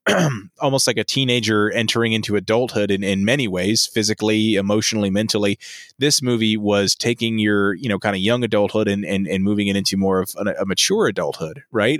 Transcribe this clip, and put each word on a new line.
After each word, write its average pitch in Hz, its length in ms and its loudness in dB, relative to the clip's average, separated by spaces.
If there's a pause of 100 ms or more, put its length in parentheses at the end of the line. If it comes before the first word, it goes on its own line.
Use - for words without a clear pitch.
<clears throat> 156 540 -2
almost 135 260 0
like 123 120 0
a 107 60 0
teenager 110 680 2
entering 113 420 0
into 104 220 -2
adulthood 107 560 0
in, 98 120 0
in 98 220 0
many 127 220 2
ways, 92 400 0
physically, 110 680 0
emotionally, 104 540 0
mentally. 104 480 0 (400)
This 139 240 0
movie 113 360 2
was 101 380 2
taking 117 440 -2
your, 101 340 2
you 113 160 -6
know, 101 80 0
kind 101 180 -2
of 95 60 -4
young 120 220 2
adulthood 104 440 0
and, 101 160 0
and, 95 240 -2
and 95 160 -2
moving 104 240 0
it 98 80 0
into 98 220 -2
more 95 220 2
of 92 180 -2
an, 101 120 -4
a 98 160 -4
mature 180 420 0
adulthood, 85 640 -6
right? 120 280 0